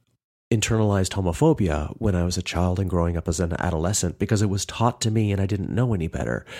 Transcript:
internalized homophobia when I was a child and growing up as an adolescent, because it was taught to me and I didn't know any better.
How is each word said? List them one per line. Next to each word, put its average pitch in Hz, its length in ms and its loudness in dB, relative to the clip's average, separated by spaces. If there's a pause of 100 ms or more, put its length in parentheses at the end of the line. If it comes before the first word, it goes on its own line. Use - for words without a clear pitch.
(520)
internalized 104 580 2
homophobia 90 880 0
when 101 180 0
I 87 80 2
was 90 120 -2
a 92 60 -2
child 90 380 0
and 95 100 -2
growing 85 260 2
up 85 120 -2
as 85 120 -2
an 85 200 0
adolescent, 85 580 -2
because 104 240 2
it 104 80 2
was 98 160 -2
taught - 360 -2
to 113 80 0
me 107 220 2
and 98 80 0
I 98 60 2
didn't 95 280 -4
know 117 200 2
any 82 140 -2
better. 60 360 -4 (160)